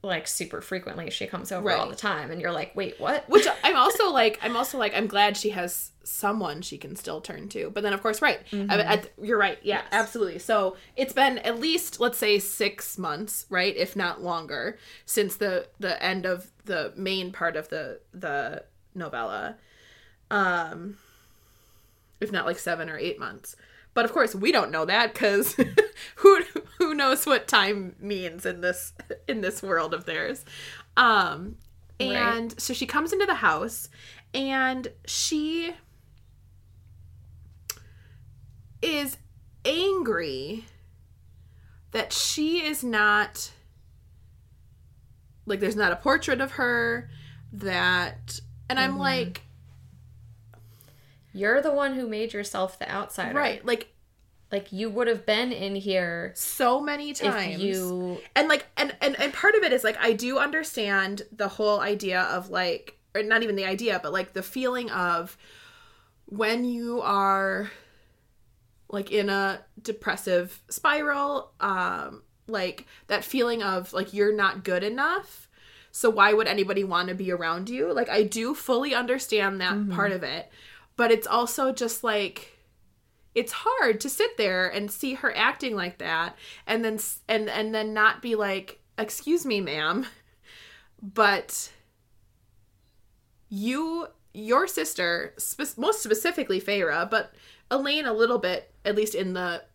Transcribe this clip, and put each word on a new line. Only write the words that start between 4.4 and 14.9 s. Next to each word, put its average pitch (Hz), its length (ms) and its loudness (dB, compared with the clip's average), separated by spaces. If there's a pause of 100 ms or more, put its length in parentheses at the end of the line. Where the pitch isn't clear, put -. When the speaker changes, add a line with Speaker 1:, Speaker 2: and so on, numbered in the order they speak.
Speaker 2:
I'm 240 160 -2
also 262 200 -2
like, 214 180 0
I'm 208 120 2
glad 202 300 4
she 208 140 -2
has 180 400 -6 (120)
someone 190 580 -2
she 143 160 -10
can 143 180 -12
still - 260 -8
turn - 280 -12
to. - 200 -6
But 208 140 -4
then, 202 100 2
of 196 80 -2
course, 214 200 0
right. 285 180 4 (120)
Speaker 1:
Mm-hmm. 202 200 -2
Speaker 2:
I, 208 240 4
I, - 80 -2 (180)
you're 214 160 2
right. 196 240 2
Yeah, 190 200 0
Speaker 1:
Yes. - 100 -12
Speaker 2:
absolutely. 202 480 0
So 196 380 2 (180)
it's 262 180 0
been 262 260 4
at 233 200 -2
least, 320 400 -2
let's 240 180 2
say, 208 220 4
six - 580 -4
months, 175 520 -6
right, 185 260 0
if 185 200 -2
not 180 280 -2
longer, 165 540 -6 (280)